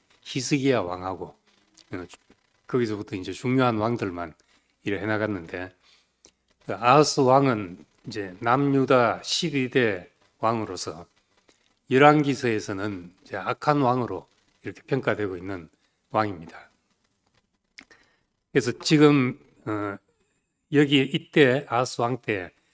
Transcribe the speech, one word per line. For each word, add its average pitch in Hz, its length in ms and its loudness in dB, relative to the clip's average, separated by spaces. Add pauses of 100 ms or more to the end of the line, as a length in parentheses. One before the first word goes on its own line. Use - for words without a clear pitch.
(220)
히스기야 131 580 0
왕하고, 90 540 -8 (580)
어, 90 140 -12 (600)
거기서부터 107 500 -4
이제 92 160 -10
중요한 123 460 0
왕들만 101 560 -4 (480)
일을 98 180 -6
해나갔는데, 98 720 -6 (920)
그 110 80 -8
아하스 131 460 4
왕은 123 640 2 (220)
이제 98 340 -10
남유다 127 840 2
십이 139 480 -4
대 110 400 0 (300)
왕으로서 92 680 -4 (840)
열왕기서에서는 113 1200 2 (100)
이제 107 120 -14
악한 123 440 -2
왕으로 120 480 -2 (340)
이렇게 - 200 -14
평가되고 107 560 -4
있는 90 320 -12 (400)
왕입니다. 98 600 -4 (1800)
그래서 120 280 0
지금, 147 580 4 (260)
어, 104 320 -6 (760)
여기 143 280 4
이때 131 680 2
아하스 123 340 -2
왕 123 180 -4
때 95 320 -6 (220)